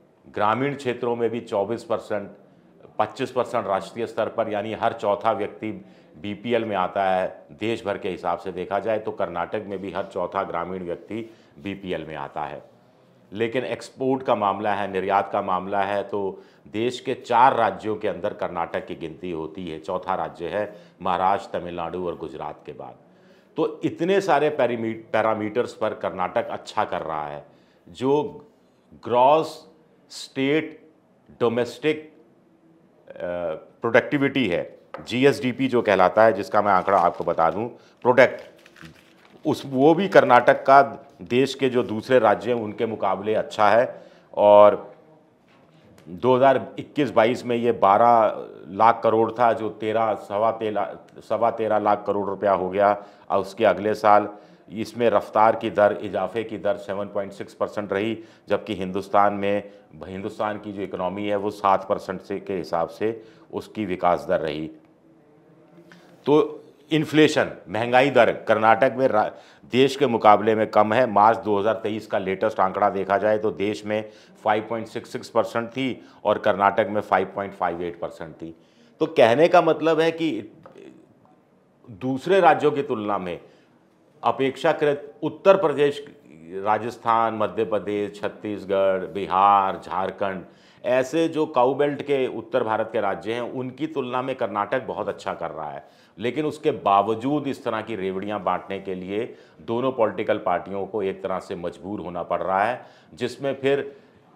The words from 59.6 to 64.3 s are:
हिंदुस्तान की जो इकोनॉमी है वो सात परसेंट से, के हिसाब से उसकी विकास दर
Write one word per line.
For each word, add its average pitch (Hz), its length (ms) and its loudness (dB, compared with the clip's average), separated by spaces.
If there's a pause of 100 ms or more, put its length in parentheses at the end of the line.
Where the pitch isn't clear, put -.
हिंदुस्तान 101 560 -8
की 104 140 -12
जो 98 80 -10
इकोनॉमी 92 460 -6
है 104 80 -2
वो 101 160 -4
सात 95 380 0
परसेंट 95 320 -6
से, 101 180 -8
के - 140 -8
हिसाब 82 340 -4
से 113 360 -6 (300)
उसकी 104 320 -8
विकास 87 440 0
दर 90 100 2